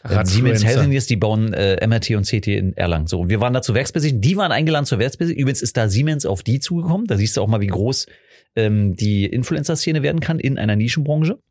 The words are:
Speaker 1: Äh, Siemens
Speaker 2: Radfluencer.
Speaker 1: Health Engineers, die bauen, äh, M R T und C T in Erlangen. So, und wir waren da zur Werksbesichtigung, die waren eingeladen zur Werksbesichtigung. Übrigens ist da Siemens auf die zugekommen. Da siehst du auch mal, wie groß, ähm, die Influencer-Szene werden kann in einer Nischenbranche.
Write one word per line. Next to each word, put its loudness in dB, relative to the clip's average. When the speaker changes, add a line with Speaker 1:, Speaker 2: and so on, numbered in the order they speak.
Speaker 1:
Äh, -10
Siemens 2
Speaker 2:
Radfluencer. 4
Speaker 1:
Health 4
Engineers, 2
die 2
bauen, 2
äh, 0
M 2
R 2
T -2
und 0
C 0
T -2
in -2
Erlangen. 0
So, -4
und 0
wir 2
waren 0
da 0
zur 0
Werksbesichtigung, 0
die 2
waren 0
eingeladen 0
zur -2
Werksbesichtigung. -2
Übrigens 0
ist -4
da 2
Siemens 0
auf -4
die 0
zugekommen. -2
Da 0
siehst -2
du -2
auch 0
mal, 0
wie -2
groß, -2
ähm, 2
die 0
Influencer-Szene -2
werden 0
kann -2
in -2
einer 0
Nischenbranche. 0